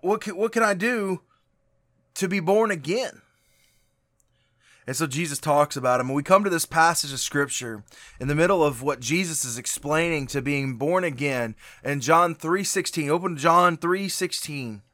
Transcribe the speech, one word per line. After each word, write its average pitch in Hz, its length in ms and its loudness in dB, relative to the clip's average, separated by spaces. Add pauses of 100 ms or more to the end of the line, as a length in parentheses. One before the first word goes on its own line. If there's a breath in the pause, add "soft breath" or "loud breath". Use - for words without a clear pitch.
What 190 220 0
can, 190 140 -10
what 220 140 -2
can 226 140 2
I 202 100 2
do 196 480 -2 (920)
to 185 140 -2
be 196 120 0
born 208 300 2
again?" 180 520 -4 (1600 soft breath)
And 127 120 -6
so 160 100 0
Jesus 147 320 -4
talks 147 380 2
about 123 240 2
him. 127 80 -2
And 135 80 -2
we 143 80 -2
come 190 180 6
to 196 80 0
this 165 160 0
passage 160 460 2
of 127 80 -8
Scripture 123 640 -4 (340 loud breath)
in 127 80 -6
the 147 80 0
middle 170 300 4
of 131 180 0
what 139 160 -2
Jesus 160 460 -2
is 120 120 -8
explaining 151 720 -2
to 139 160 -4
being 139 320 -2
born 165 300 0
again. 127 500 -2 (300 loud breath)
In 143 160 -4
John 165 340 4
three 180 300 -2
sixteen, 160 440 -4
open 170 280 -2
John 170 400 4
three 190 320 -2
sixteen. 135 720 -6 (120)